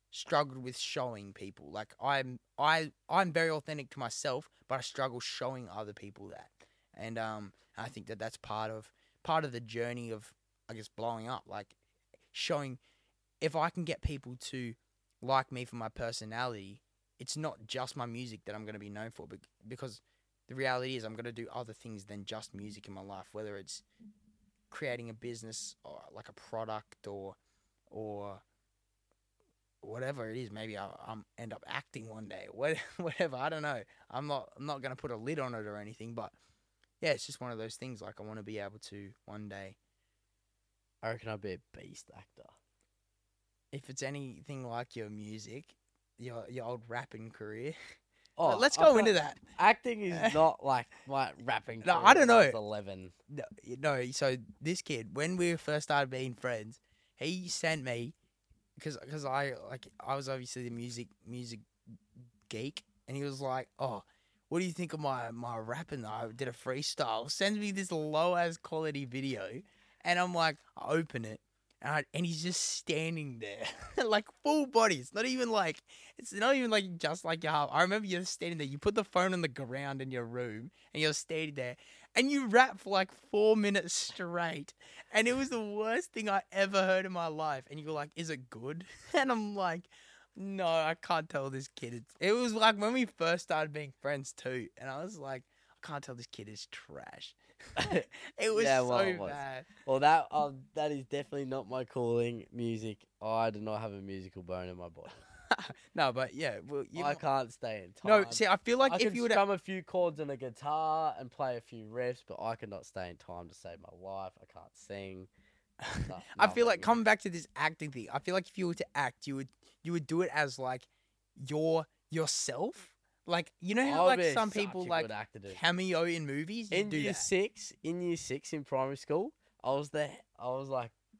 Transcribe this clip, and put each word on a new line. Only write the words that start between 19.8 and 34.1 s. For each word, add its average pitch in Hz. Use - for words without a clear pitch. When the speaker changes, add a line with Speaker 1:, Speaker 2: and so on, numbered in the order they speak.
Speaker 1:
the 120
reality 131
is 113
I'm 110
gonna 117
do 113
other 113
things 107
than 104
just 110
music 101
in 101
my 95
life, 98
whether 107
it's -
creating 120
a 113
business 113
or, -
like, 110
a -
product -
or, 98
or 101
whatever 127
it 110
is. 123
Maybe 107
I'll, 98
um, 113
end 110
up -
acting 120
one 110
day, 98
<laughs> 95
what-, 147
whatever. 160
I 131
don't 160
know. 139